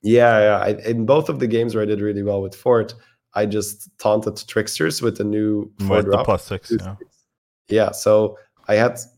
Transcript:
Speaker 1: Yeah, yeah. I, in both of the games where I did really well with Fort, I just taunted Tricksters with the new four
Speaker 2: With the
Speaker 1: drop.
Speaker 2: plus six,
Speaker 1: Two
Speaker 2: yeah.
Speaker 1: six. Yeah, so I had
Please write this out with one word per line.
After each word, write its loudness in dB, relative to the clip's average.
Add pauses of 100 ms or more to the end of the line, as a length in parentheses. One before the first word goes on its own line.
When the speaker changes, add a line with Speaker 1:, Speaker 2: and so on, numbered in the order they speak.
Speaker 1:
Yeah, 6
yeah. 6
I, -4
in -2
both 2
of -6
the -2
games -2
where 0
I -2
did -2
really -4
well -2
with -8
Fort, 0 (400)
I 0
just -6 (100)
taunted -2 (120)
Tricksters -4
with -2
the -4
new -4 (160)
four 2
Speaker 2:
With 2
the 0
Speaker 1:
drop. 2
Speaker 2:
plus 0
six, -10
Speaker 1:
Two 0
Speaker 2:
yeah. -10
Speaker 1:
six. -20 (520)
Yeah, 2
so 2 (300)
I 2
had 2 (180)